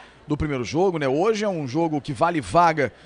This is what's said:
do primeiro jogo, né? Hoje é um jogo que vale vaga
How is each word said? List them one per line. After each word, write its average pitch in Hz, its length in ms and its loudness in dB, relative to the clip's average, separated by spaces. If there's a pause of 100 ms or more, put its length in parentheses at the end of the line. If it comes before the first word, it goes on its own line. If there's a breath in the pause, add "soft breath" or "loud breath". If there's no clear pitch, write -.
(260 loud breath)
do 143 120 -2
primeiro 143 260 -2
jogo, 165 340 0
né? 139 120 0
Hoje 202 340 0
é 214 60 -2
um 156 180 -4
jogo 151 320 -2
que 147 140 -6
vale 165 260 0
vaga 160 540 2 (120 loud breath)